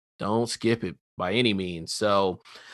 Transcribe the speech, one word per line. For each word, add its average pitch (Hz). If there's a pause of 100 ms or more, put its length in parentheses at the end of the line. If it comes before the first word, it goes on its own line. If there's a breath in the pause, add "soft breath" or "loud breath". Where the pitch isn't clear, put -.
(180)
Don't 113
skip 113
it 82 (220)
by 92
any 120
means. 87
So, 98 (340 loud breath)